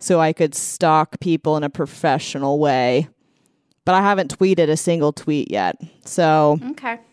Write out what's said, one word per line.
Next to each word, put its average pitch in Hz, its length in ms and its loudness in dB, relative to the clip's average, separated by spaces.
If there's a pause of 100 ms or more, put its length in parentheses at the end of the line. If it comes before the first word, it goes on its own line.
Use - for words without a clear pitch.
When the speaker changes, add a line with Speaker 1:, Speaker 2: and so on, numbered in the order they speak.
Speaker 1:
so 175 200 2
I 160 140 2
could 156 200 0
stalk - 680 0
people 160 360 0
in 151 80 -4
a 143 60 -4
professional 143 880 -4
way. 131 500 0 (760)
But 185 80 2
I 196 80 4
haven't 202 360 0
tweeted 180 300 2
a 156 80 0
single 160 380 0
tweet - 360 -4
yet, 92 300 -4 (240)
so. 156 540 2 (140)
Speaker 2:
Okay. 240 260 -10 (140)